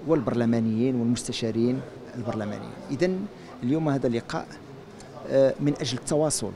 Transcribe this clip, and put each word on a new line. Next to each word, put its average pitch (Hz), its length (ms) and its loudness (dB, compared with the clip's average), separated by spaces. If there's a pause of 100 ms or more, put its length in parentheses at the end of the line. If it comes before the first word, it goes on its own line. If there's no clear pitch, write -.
والبرلمانيين 117 840 4
والمستشارين 117 840 0 (360)
البرلمانيين. 107 560 -6 (180)
إذن 180 300 0 (420)
اليوم 151 260 2
هذا 135 180 2
اللقاء، 120 400 -2 (840)
آه، 135 300 6
من 143 200 4
أجل 123 180 -4
التواصل 147 580 0